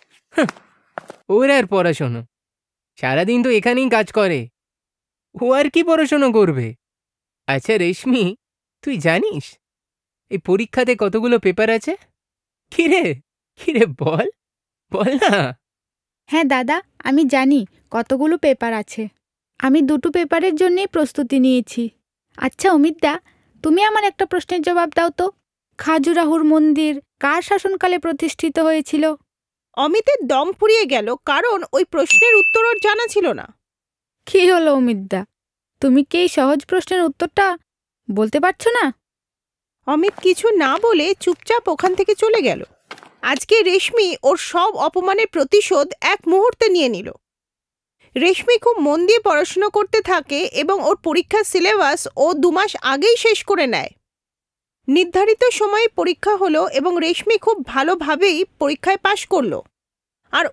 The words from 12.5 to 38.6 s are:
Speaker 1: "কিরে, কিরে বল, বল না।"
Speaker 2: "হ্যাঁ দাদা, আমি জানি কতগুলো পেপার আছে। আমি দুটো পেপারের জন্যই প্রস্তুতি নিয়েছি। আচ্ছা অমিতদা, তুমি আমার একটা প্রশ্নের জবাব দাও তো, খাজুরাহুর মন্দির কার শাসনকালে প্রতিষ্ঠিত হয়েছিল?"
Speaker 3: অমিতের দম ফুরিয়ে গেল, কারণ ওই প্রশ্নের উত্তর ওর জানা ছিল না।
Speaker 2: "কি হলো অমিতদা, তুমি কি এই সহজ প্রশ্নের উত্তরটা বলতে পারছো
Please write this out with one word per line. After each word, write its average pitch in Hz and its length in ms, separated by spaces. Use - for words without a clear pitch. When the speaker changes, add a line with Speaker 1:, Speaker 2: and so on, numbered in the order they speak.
Speaker 1:
"কিরে, 320 440
কিরে 262 300
বল, 156 440
বল 202 220
না।" 190 460
Speaker 2:
"হ্যাঁ 320 180
দাদা, 269 380
আমি 277 220
জানি 262 400
কতগুলো 269 460
পেপার 254 360
আছে। 214 340
আমি 269 240
দুটো 294 300
পেপারের 330 440
জন্যই 370 320
প্রস্তুতি 277 520
নিয়েছি। 247 500
আচ্ছা 359 340
অমিতদা, 311 480
তুমি 330 200
আমার 427 200
একটা 392 220
প্রশ্নের 359 360
জবাব 349 340
দাও 339 140
তো, 370 220
খাজুরাহুর 320 680
মন্দির 302 580
কার 294 220
শাসনকালে 370 580
প্রতিষ্ঠিত 330 600
হয়েছিল?" 311 560
Speaker 3:
অমিতের 392 540
দম 285 240
ফুরিয়ে 427 340
গেল, 240 300
কারণ 349 480
ওই 359 100
প্রশ্নের 440 520
উত্তর - 300
ওর 466 180
জানা 427 240
ছিল 349 260
না। - 240
Speaker 2:
"কি 370 260
হলো 320 220
অমিতদা, 202 520
তুমি 277 220
কি - 140
এই 349 100
সহজ 285 380
প্রশ্নের 370 360
উত্তরটা 349 560
বলতে 214 280
পারছো - 300